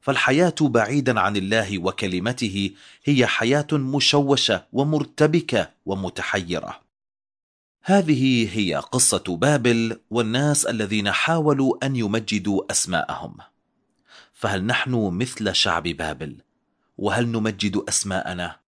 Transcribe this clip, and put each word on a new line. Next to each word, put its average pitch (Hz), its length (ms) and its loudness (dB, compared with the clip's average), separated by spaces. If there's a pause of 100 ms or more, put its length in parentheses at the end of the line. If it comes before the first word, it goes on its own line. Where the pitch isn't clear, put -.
فالحياة 139 600 2
بعيداً 120 580 2
عن 101 180 2
الله 98 420 0
وكلمته 98 920 -4 (320)
هي 131 240 4
حياة 143 440 0
مشوشة 139 1000 2
ومرتبكة 151 960 2 (160)
ومتحيرة. 92 960 -6 (1000)
هذه 131 720 4
هي 87 180 0
قصة 104 520 0
بابل 117 720 2 (100)
والناس 120 560 0
الذين 104 460 -2
حاولوا 143 760 2
أن 135 100 -2
يمجدوا 104 760 -2
أسماءهم. - 680 -4 (960)
فهل 101 320 -4
نحن 123 300 -2
مثل 104 600 -2
شعب 82 280 0
بابل؟ 76 540 -8 (600)
وهل 104 300 -2
نمجد 104 640 -2
أسماءنا؟ 90 680 -6 (140)